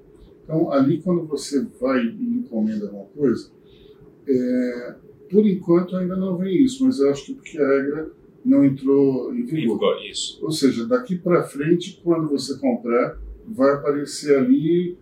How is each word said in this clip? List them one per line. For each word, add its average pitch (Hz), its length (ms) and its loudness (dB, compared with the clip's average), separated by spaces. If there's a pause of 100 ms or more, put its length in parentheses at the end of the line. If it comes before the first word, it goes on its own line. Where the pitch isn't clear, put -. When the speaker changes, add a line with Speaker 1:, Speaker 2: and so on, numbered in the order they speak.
(440)
Speaker 1:
Então, 160 280 -2
ali 143 300 2
quando 170 240 0
você 143 380 -4 (160)
vai 127 240 0
e 117 360 -4
encomenda 107 480 -4
alguma 98 180 -14
coisa, 127 440 -2 (800)
é... 123 680 -2 (340)
por 214 180 6
enquanto 180 480 2
ainda 185 220 -4
não 185 200 -2
vem 185 260 2
isso, 131 220 0
mas 131 140 2
eu 139 100 4
acho - 180 -4
que 135 80 -12
porque - 220 -16
a 139 100 2
regra 143 440 -2 (320)
não 139 220 6
entrou 135 680 2
em 120 120 -4
vigor. 160 120 -4
Speaker 2:
Em 156 40 -2
vigor, 104 440 0
isso. - 380 -10
Speaker 1:
Ou 156 80 -4
seja, 117 340 2
daqui 123 320 -2
pra 175 260 0
frente, - 600 -2
quando 160 260 0
você 135 300 -4
comprar, 120 580 0 (300)
vai 131 280 2
aparecer 143 640 0
ali 160 640 2